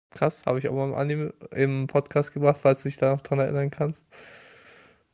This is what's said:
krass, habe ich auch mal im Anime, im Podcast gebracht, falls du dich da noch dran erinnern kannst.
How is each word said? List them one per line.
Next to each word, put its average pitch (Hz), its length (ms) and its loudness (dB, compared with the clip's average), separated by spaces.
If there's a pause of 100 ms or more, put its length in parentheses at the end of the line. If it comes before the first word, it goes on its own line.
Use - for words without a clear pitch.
krass, - 380 -4
habe 131 100 0
ich 135 100 -4
auch 131 60 -2
mal 135 140 -2
im 135 80 -6
Anime, 151 380 -4 (180)
im 135 340 0
Podcast 143 480 0
gebracht, 143 260 2
falls 135 220 4
du 139 80 -4
dich - 80 -10
da 135 160 2
noch 139 80 -2
dran 139 180 -2
erinnern 139 300 0
kannst. 156 380 -6 (1080)